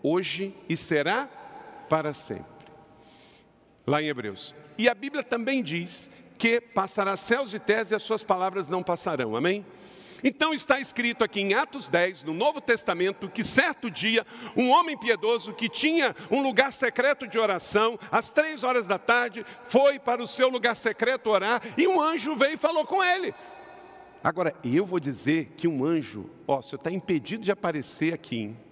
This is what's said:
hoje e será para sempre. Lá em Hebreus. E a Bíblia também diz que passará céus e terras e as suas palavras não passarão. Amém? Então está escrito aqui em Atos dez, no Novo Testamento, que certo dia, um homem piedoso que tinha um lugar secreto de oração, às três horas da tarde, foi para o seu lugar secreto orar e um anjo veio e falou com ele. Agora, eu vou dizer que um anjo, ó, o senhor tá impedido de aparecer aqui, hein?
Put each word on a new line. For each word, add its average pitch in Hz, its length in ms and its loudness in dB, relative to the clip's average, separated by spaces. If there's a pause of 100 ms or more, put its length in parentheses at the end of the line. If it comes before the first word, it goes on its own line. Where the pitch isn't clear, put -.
hoje 180 500 0 (160)
e 165 80 0
será 180 500 0 (640)
para 151 240 0
sempre. - 320 -10 (1400)
Lá 147 160 2
em 156 60 -4
Hebreus. 107 480 -8 (220)
E 226 100 4
a 240 80 4
Bíblia 277 280 -6
também 247 380 -2
diz 170 480 -8 (280)
que 233 240 2
passará 196 560 -2
céus 233 360 0
e 208 60 -8
terras 214 320 0
e 220 40 2
as 202 80 -6
suas 220 200 -4
palavras 185 440 0
não 180 140 -2
passarão. 147 540 -2
Amém? 185 300 0 (580)
Então 302 300 0
está 269 260 0
escrito 233 440 -2
aqui 208 180 -2
em 196 120 2
Atos 254 360 -2
dez, 175 340 0
no 156 100 -6
Novo 226 280 0
Testamento, 196 680 -2
que - 140 -4
certo 277 480 0
dia, 220 340 0 (300)
um 247 140 4
homem 320 280 4
piedoso 214 560 0
que 226 140 -4
tinha 311 480 2 (160)
um 269 100 4
lugar 262 300 4
secreto 262 560 0
de 196 100 -4
oração, 214 640 2 (100)
às 226 220 0
três 302 320 0
horas 247 240 0
da 185 100 2
tarde, 233 480 0 (220)
foi 277 320 6
para 240 240 -2
o 220 40 -6
seu 254 200 2
lugar 240 280 2
secreto 233 540 0
orar 214 320 4 (160)
e 330 80 4
um 370 160 4
anjo 302 360 0
veio 277 160 4
e - 40 -8
falou 311 280 2
com 381 180 2
ele. 359 320 0 (880)
Agora, 156 400 0
eu 151 220 2
vou 175 160 -2
dizer 143 560 0
que 170 100 -2
um 139 160 0
anjo, 117 460 -2 (180)
ó, 139 120 2
o - 20 -8
senhor - 200 -12
tá 165 80 -4
impedido 180 540 -4
de 196 80 0
aparecer 160 640 -2
aqui, 127 240 -8
hein? 110 200 -6 (140)